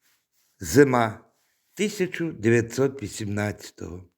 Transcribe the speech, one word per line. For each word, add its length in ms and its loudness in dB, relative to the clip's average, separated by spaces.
зима 640 4
тисяча 580 -4
дев'ятсот 720 0
вісімнадцятого. 1120 -8